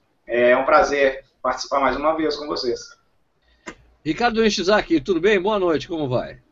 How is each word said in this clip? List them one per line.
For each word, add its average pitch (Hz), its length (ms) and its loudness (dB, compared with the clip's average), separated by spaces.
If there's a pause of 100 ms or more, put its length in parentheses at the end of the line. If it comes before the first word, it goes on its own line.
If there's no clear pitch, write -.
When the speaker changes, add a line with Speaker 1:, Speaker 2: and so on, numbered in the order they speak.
(260)
Speaker 1:
É 120 320 4
um 135 80 -2
prazer 139 580 2 (200)
participar - 360 -4
mais 127 160 0
uma 156 220 0
vez 156 200 -2
com 147 100 -10
vocês. 127 320 -6 (1200)
Speaker 2:
Ricardo 226 380 -2
Nishizaki, 196 580 2
tudo 170 220 -2
bem? 202 180 2
Boa 202 200 -2
noite, 160 280 0
como 156 220 -6
vai? 104 300 -4 (120)